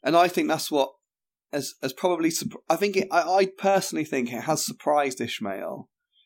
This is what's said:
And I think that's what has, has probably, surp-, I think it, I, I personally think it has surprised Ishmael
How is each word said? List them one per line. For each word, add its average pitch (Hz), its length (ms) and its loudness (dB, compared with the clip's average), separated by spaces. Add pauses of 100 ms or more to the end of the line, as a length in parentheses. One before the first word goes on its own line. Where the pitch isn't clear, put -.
And 156 120 4
I 175 120 6
think 170 200 0
that's 156 220 -2
what 139 200 2 (600)
has, 139 300 -6
has 135 100 -4
probably, 170 380 0
surp-, - 240 -4 (160)
I 165 60 4
think 196 200 0
it, 190 140 0
I, 170 120 4
I 190 240 4 (120)
personally 185 460 0
think 127 280 -4
it 113 100 -8
has 151 220 -2
surprised 143 560 0
Ishmael 98 680 -6 (380)